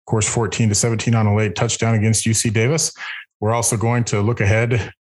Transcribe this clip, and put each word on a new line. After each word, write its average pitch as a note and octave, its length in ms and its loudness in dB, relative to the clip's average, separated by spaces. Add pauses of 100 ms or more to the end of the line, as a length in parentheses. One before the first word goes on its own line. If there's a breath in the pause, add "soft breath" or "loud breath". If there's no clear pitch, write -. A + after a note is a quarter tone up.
course, A2 200 0
fourteen A2+ 420 0
to G2+ 60 2
seventeen A#2 380 0
on A2 140 2
a G#2 80 4
late G#2+ 180 0
touchdown A2+ 400 0
against A2 320 2
U A2+ 80 2
C A#2 160 0
Davis. A#2 420 0 (480 loud breath)
We're G#2+ 140 0
also A#2 240 0
going A#2 280 0
to G#2 160 -2
look A2+ 200 0
ahead A2 500 0 (100)